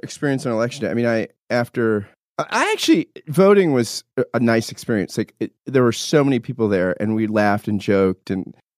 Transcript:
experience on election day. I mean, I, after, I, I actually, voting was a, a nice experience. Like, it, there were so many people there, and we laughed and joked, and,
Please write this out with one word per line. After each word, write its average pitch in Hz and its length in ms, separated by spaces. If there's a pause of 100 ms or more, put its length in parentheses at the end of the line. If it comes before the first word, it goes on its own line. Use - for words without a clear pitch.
experience 135 440
on 120 80
election 117 320
day. 80 60
I - 20
mean, 120 140
I, 113 200 (220)
after, 113 580 (320)
I, 151 100
I 302 220
actually, 330 380 (180)
voting 185 460
was 120 320 (100)
a, 127 80 (120)
a 120 40
nice 113 320
experience. - 460
Like, 110 240
it, 156 100 (140)
there 127 180
were 120 80
so 147 320
many 139 160
people 113 300
there, 92 320
and 110 140
we 110 120
laughed 104 400
and 104 140
joked, 98 500
and, - 240 (220)